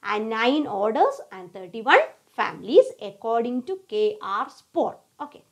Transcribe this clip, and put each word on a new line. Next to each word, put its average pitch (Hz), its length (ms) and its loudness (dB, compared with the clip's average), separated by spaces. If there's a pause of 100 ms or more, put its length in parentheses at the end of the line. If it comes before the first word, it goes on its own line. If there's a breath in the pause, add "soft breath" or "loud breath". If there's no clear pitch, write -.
and 214 260 -2
nine 247 380 2
orders 226 520 2 (140)
and 180 180 -16
thirty-one 214 480 2 (320)
families 240 540 2 (160)
according 233 640 -4
to 381 160 -8 (100)
K 214 320 0
R 208 260 -6
Spohn. - 480 -4 (240)
Okay. - 320 -14